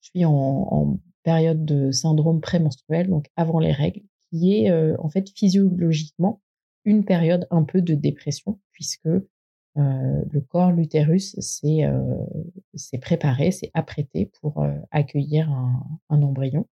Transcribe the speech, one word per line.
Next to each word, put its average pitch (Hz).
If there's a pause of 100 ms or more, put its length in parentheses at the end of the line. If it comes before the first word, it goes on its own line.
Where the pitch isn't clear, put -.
je -
suis 180
en, 156
en 135 (220)
période 160
de 143
syndrome 156
prémenstruel, 165
donc 156
avant 165
les 165
règles, 151 (300)
qui 175
est, 214
euh, 160
en 156
fait 190
physiologiquement 175 (420)
une 208
période 175
un 165
peu 180
de 170
dépression, 147 (120)
puisque, - (680)
euh, 135
le 147
corps, 180
l'utérus, 160
s'est, 156
euh, 131 (600)
s'est -
préparé, 147
s'est -
apprêté 160
pour, 151
euh, 143 (180)
accueillir 147
un, 127
un 147
embryon 135 (120)